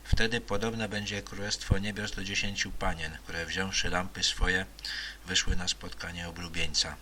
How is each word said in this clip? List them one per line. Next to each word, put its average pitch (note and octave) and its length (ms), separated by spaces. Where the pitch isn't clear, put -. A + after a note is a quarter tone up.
Wtedy A2+ 360
podobne A2 480
będzie G2+ 340
królestwo G2+ 560
niebios G#2 340
do G2 120
dziesięciu G2+ 480
panien, D#2+ 500
które E2+ 240
wziąwszy F#2+ 440
lampy F2+ 320
swoje, - 440
wyszły F#2 300
na F2+ 120
spotkanie F2 600
oblubieńca. E2 720